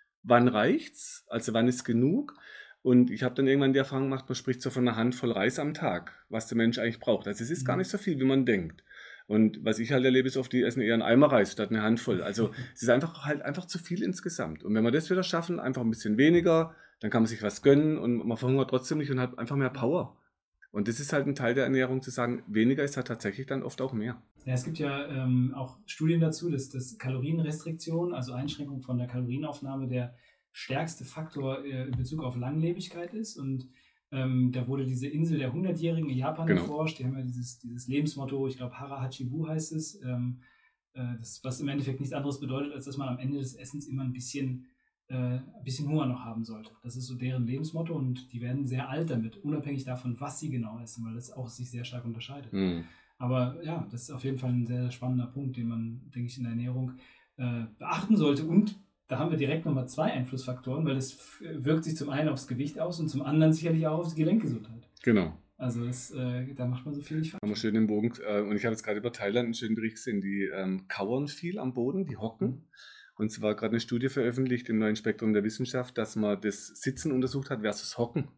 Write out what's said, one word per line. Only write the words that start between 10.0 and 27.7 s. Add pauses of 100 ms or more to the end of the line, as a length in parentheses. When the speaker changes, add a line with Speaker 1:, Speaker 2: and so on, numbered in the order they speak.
Speaker 1:
erlebe,
ist
oft,
die
essen
eher
einen
Eimer
Reis
statt
eine
Handvoll.
Also
Speaker 2:
<laughs>
Speaker 1:
es
ist
einfach
halt
einfach
zu
viel
insgesamt.
Und
wenn
wir
das
wieder
schaffen,
einfach
ein
bisschen
weniger, (260)
dann
kann
man
sich
was
gönnen
und
man
verhungert
trotzdem
nicht
und
hat
einfach
mehr
Power. (540)
Und
das
ist
halt
ein
Teil
der
Ernährung,
zu
sagen,
weniger
ist
halt
tatsächlich
dann
oft
auch
mehr. (240)
Speaker 2:
Ja,
es
gibt
ja,
ähm,
auch
Studien
dazu,
dass,
dass
Kalorienrestriktion,